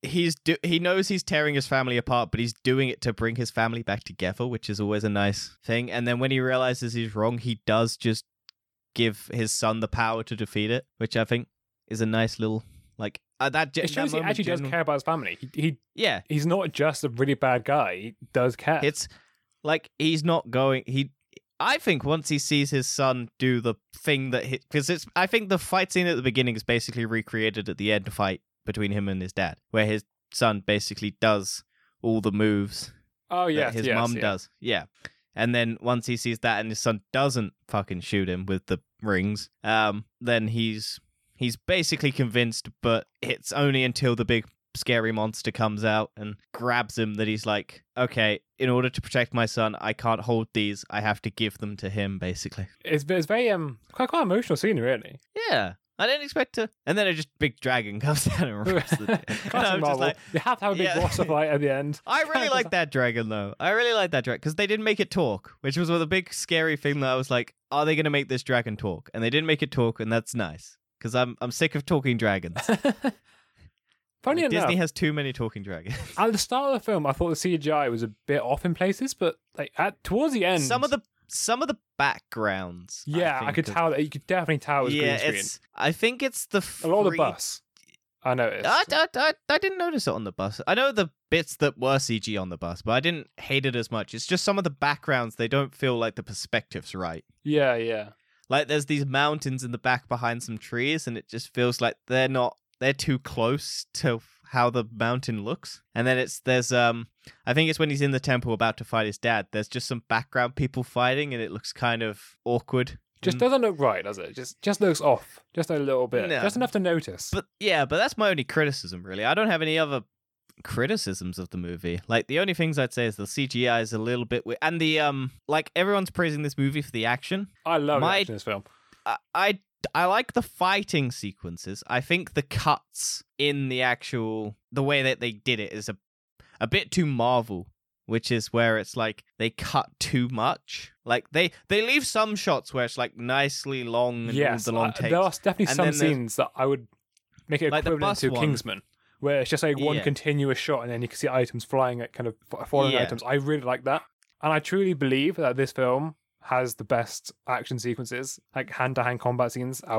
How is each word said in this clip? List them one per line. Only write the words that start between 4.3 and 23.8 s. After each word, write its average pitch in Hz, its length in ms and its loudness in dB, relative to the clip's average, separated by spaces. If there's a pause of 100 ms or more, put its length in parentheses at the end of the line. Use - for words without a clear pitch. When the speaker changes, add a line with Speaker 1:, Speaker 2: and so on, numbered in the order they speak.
Speaker 1:
which 117 220 -6
is 104 100 -4
always 104 240 0
a 107 60 2
nice 101 540 0
thing. 117 280 -2
And 120 160 -2
then 120 120 0
when 131 120 0
he 131 80 2
realizes 127 540 0
he's 113 220 -4
wrong, 113 220 2
he 117 280 -4
does 110 320 2
just 110 280 0 (680)
give 113 380 0
his 113 180 0
son 110 280 0
the 110 80 -2
power 113 360 0
to - 120 -8
defeat 104 360 -2
it, 123 140 -2 (120)
which - 180 -4
I 113 100 4
think 120 220 -2 (400)
is 113 140 -4
a 113 40 2
nice 113 340 0
little, 110 240 -2 (340)
like, 104 240 -10 (180)
uh, 135 100 0
that 147 240 -2
ge-, 180 60 -2
Speaker 2:
It - 40 0
Speaker 1:
that 170 60 0
Speaker 2:
shows 143 220 -4
he 156 60 0
Speaker 1:
moment 165 140 -2
Speaker 2:
actually 208 140 -2
does 170 140 -2
Speaker 1:
genuine- 139 120 -6
Speaker 2:
care 170 100 0
about 147 120 0
his 139 100 -2
family. 127 360 -4
He, 131 100 -12 (120)
he, 156 160 0 (180)
Speaker 1:
Yeah. 135 320 0
Speaker 2:
he's 151 180 0
not 175 260 0
just 143 320 0
a 143 60 0
really 135 240 2
bad 127 300 2
guy. 127 320 0
He 107 200 -10 (180)
does 127 220 2
care. 156 280 0
Speaker 1:
It's 147 240 -2 (560)
like 156 360 -2
he's 156 240 2
not 165 280 2
going, 131 360 2
he, 135 240 -2 (480)
I 247 180 2
think 160 260 0
once 151 260 0
he 147 100 0
sees 143 320 2
his 135 160 0
son 127 500 0
do 127 240 2
the 113 140 0 (200)